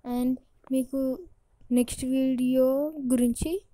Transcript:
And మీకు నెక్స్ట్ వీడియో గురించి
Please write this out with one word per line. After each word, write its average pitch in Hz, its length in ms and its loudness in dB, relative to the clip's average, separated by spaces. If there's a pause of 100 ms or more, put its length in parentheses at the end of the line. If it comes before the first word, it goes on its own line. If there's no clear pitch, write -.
And 247 300 -2 (360)
మీకు 262 300 0 (720)
నెక్స్ట్ 247 340 0
వీడియో 262 640 2 (460)
గురించి 247 400 0 (220)